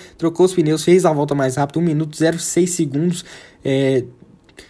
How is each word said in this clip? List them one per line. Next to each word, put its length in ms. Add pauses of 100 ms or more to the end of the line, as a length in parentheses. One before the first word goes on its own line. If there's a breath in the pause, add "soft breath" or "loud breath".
(180 loud breath)
trocou 280
os 80
pneus, 300
fez 220
a 80
volta 200
mais 220
rápida, 240
um 40
minuto 340
zero 200
seis 340
segundos, 520 (400 loud breath)
é, 400 (680 loud breath)